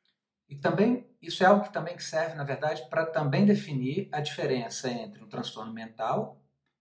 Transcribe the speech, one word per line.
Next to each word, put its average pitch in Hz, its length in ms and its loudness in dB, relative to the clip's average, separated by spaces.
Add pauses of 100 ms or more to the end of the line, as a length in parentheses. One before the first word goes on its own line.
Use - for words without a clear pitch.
(480)
E 139 80 -16
também, 190 520 2 (140)
isso - 220 0
é - 20 10
algo 202 160 8
que - 100 -8
também 165 280 -6
serve, 160 340 -4
na 147 80 -8
verdade, 151 480 -4
pra 160 160 0
também 160 400 4
definir 151 640 2
a 151 100 -4
diferença 131 680 -4
entre 113 320 -8
um 101 60 -20
transtorno 113 440 -10
mental 113 720 -4 (380)